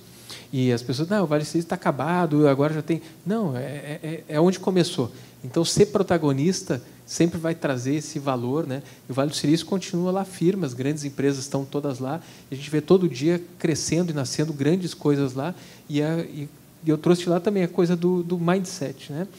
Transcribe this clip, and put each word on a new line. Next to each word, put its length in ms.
E 180
as 100
pessoas, 280
"Não, 160
o 20
Vale 160
do 20
Silício 220
tá 80
acabado, 720
agora 260
já 80
tem." 200
Não, 320
é, 40
é, 420
é, 260
é 100
onde 180
começou. 540
Então, 220
ser 220
protagonista 920
sempre 320
vai 160
trazer 420
esse 240
valor, 460
né? 160
E 20
o 40
Vale 160
do 40
Silício 300
continua 460
lá 120
firme, 420
as 80
grandes 300
empresas 400
estão 220
todas 340
lá, 220
e 60
a 20
gente 120
vê 100
todo 300
dia 320
crescendo 520
e 20
nascendo 400
grandes 400
coisas 400
lá, 200
e, 120
a, 180
e, 280
e 40
eu 80
trouxe 300
lá 140
também 220
a 40
coisa 300
do, 260
do 160
mindset, 720
né? 160